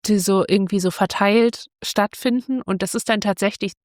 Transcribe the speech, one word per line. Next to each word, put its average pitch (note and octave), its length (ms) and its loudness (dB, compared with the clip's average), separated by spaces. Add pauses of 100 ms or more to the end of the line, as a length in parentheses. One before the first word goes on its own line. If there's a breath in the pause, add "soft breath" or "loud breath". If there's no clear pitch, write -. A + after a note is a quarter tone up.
die G#3+ 120 2
so F#3+ 280 2
irgendwie G3 340 0
so F3+ 100 0
verteilt G#3 760 2 (160)
stattfinden. B3 800 -2
Und F#3 200 -2
das F#3+ 120 -6
ist - 140 -4
dann A3 120 2
tatsächlich G3+ 520 -2 (120)